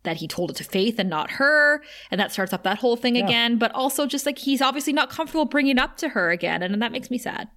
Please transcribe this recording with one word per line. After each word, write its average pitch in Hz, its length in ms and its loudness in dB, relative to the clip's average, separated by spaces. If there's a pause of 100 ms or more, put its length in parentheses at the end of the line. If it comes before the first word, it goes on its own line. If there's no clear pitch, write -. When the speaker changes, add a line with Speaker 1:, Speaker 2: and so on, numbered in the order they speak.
Speaker 1:
that 160 140 -4
he 160 100 -8
told 175 240 -4
it - 60 -8
to 156 60 -10
Faith 220 360 0
and 190 100 0
not 156 220 -4
her, 294 500 4 (300)
and 190 100 0
that 196 100 -2
starts 190 220 -2
up 180 80 -2
that 196 160 0
whole 240 180 2
thing 240 200 0
Speaker 2:
Yeah. 247 100 2
Speaker 1:
again. 233 320 2
But 220 160 2
also 269 320 0
just, 285 220 -2
like, 285 100 -2
he's 269 240 0
obviously 269 320 0
not 285 160 2
comfortable 320 360 -2
bringing 277 320 2
it 254 40 4
up 311 160 -2
to 320 120 -2
her 180 200 0
again, 170 320 0
and, 180 100 -2
and 208 120 0
that 233 80 -2
makes 254 180 -8
me 247 80 -2
sad. - 400 -8